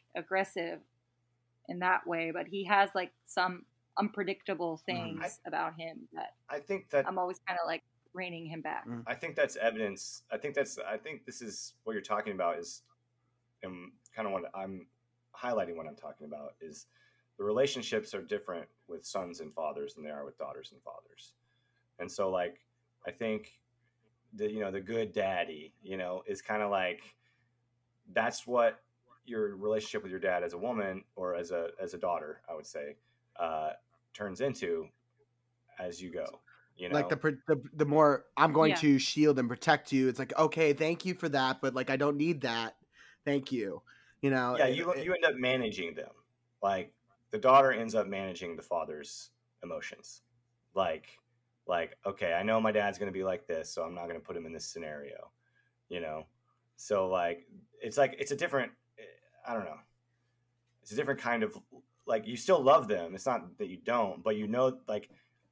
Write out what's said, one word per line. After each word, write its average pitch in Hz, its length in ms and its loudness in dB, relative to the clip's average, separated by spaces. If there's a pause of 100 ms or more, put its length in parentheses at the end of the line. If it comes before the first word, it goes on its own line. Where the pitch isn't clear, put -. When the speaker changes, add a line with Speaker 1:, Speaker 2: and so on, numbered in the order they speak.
(140)
Speaker 1:
aggressive 175 640 -2 (880)
in 175 120 -4
that 180 260 4
way, 165 260 -2
but 170 140 -6
he 196 180 -4
has, 202 300 6
like, 180 180 -2 (120)
some 180 400 -2 (340)
unpredictable 190 800 -2 (120)
Speaker 2:
Mm-hmm. 170 320 -4
Speaker 1:
things 175 240 -6
Speaker 3:
I, 180 40 -10
Speaker 1:
about 160 280 -2
him 165 360 -12
that - 220 -8 (140)
Speaker 3:
I 143 120 -6
think 190 300 -6
that 139 180 4
Speaker 1:
I'm 190 100 -2
always 180 280 -2
kinda, 180 200 -2
like, 165 160 -2 (300)
reining 170 340 -8
him 160 160 -8
back. - 240 -6
Speaker 2:
Mm. 117 200 -8
Speaker 3:
I 117 80 -2
think 165 200 -8
that's 143 220 2
evidence. 110 720 -2
I 110 80 -4
think 143 160 -6
that's, - 240 -2
I 104 180 -6
think 143 280 -12
this 123 180 -14
is - 320 -12 (100)
what 110 80 -6
you're 101 100 -4
talking 104 300 -2
about 87 260 0
is, - 240 -12 (800)
and 90 300 -12 (220)
kinda 110 160 -4
what 92 240 -4
I'm 95 320 -8 (480)
highlighting, 101 420 -2
what 80 100 -8
I'm 73 100 -12
talking 76 300 -14
about 73 340 -12
is 80 260 -16 (500)
the 101 80 -6
relationships 117 720 0
are 95 80 -6
different 92 460 -6 (180)
with 85 180 -14
sons 87 360 -8
and 76 140 -14
fathers 76 400 -6
than 78 100 -16
they 76 60 -10
are 71 140 -10
with - 140 -16
daughters - 340 -12
and - 100 -20
fathers. - 520 -20 (640)
And 87 120 -6
so, 95 200 0
like, 87 360 -2 (400)
I - 40 -8
think 110 480 -6 (760)
the, 104 160 -2
you 110 100 -4
know, 98 100 -2
the 98 100 -4
good 107 320 -2
daddy, 87 720 -2
you 95 140 -8
know, 92 300 -4
is 98 160 -6
kinda 107 260 0
like, 92 340 0 (1080)
that's 117 340 0
what 120 360 4 (420)
your 107 320 -2
relationship 107 460 -2
with 95 80 -10
your 92 100 -6
dad 90 220 2
as 85 100 -2
a 87 60 -8
woman 101 460 -2 (120)
or 90 180 -2
as 87 160 -6
a, 85 200 -2 (100)
as 87 140 -8
a 85 40 -10
daughter, 80 500 -4
I 82 60 -8
would 78 120 -12
say, 73 300 -10 (400)
uh, 78 360 -2 (400)
turns 101 280 -6
into 85 480 -2 (920)
as 87 220 -8
you 90 100 -10
go, - 300 -8 (360)
you - 140 -6
Speaker 2:
Like, 143 180 2
the 151 80 0
Speaker 3:
know? 135 40 -8
Speaker 2:
pr-, 156 100 2 (180)
the, 139 140 2 (100)
the 151 140 2
more, 147 400 6 (100)
"I'm 151 160 8
going 156 180 8
Speaker 1:
Yeah. 175 60 4
Speaker 2:
to 147 220 8
shield 147 400 6
and 123 100 2
protect 143 440 2
you," 131 160 6
it's 120 100 -2
like, 127 200 -4
"Okay, 156 340 6
thank 160 320 0
you 180 100 0
for 170 160 -4
that, 131 300 2
but, 131 140 0
like, 131 160 -2
I 135 60 2
don't 143 200 2
need 151 260 2
that. 117 340 -2 (480)
Thank 143 280 0
you." 98 300 -4 (400)
You 139 80 4
know? 127 260 2
Speaker 3:
Yeah, 131 100 6
Speaker 2:
It, 131 100 2
Speaker 3:
you, 170 160 0
Speaker 2:
it 139 120 -2
Speaker 3:
you 180 80 0
end 170 120 0
up 147 100 4
managing 117 600 -2
them. - 180 -12 (500)
Like, 95 320 0 (360)
the 107 80 -4
daughter 131 340 10
ends 113 220 -2
up 104 120 4
managing 90 500 -6
the 78 60 -14
father's 78 680 -6 (320)
emotions. - 600 -10 (520)
Like, 85 440 0 (480)
like, 85 400 0
"Okay, 95 260 0
I 87 120 4
know 110 160 4
my 110 120 4
dad's 101 260 2
gonna 98 140 -4
be 95 120 -2
like 92 220 -2
this, 80 240 -4
so 85 120 -4
I'm 85 120 -6
not 87 120 -8
gonna 82 140 -8
put 87 160 -10
him 82 100 -8
in 82 60 -10
this 80 120 -10
scenario," 76 680 -12 (560)
you 87 120 -6
know? 78 260 -8 (500)
So, 95 320 2
like, 87 380 0 (340)
it's - 180 -6
like, 131 200 6
it's 139 120 -2
a 143 60 -2
different, 139 360 0 (720)
I 120 60 -4
don't 107 120 -2
know. 76 160 -10 (1000)
It's - 100 -16
a 107 40 -6
different 143 240 0
kind 120 220 2
of, - 180 -4 (460)
like, 110 200 0
you 120 100 -6
still 165 260 4
love 139 260 8
them. 90 260 0
It's 95 120 -6
not 110 320 -2
that 104 100 -4
you 92 80 -12
don't, 101 460 0
but 110 140 2
you 107 100 -4
know, 127 400 2
like, 107 240 -4 (420)